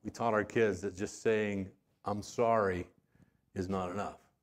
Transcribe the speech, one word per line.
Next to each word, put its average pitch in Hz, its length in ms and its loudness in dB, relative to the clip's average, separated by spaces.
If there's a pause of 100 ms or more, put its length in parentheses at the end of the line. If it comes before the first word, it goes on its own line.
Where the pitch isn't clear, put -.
We 104 80 -8
taught 117 220 0
our 107 100 4
kids 101 380 2
that 98 140 -4
just 95 260 -6
saying, 104 480 0 (360)
"I'm 101 180 -4
sorry," 104 640 2 (680)
is 95 140 -4
not 92 220 -2
enough. 95 260 -6 (240)